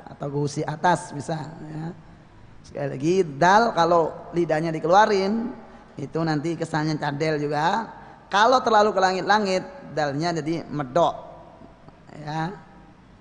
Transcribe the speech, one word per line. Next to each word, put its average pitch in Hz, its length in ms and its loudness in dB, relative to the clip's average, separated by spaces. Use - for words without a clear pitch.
atau - 240 -12
gusi 147 400 -4
atas 160 480 0
bisa, 156 240 -8
ya. 156 320 -10
Sekali - 320 -8
lagi, 139 320 -2
dal 180 480 4
kalau 165 400 4
lidahnya 160 400 0
dikeluarin 196 720 2
itu 143 240 -8
nanti 160 400 -2
kesannya 156 400 -4
cadel 147 400 -2
juga. 156 480 -2
Kalau 226 320 6
terlalu 214 320 4
ke 185 80 0
langit-langit, 185 640 2
dalnya 151 480 -2
jadi 160 240 -4
medok, 147 480 0
ya. 156 320 -6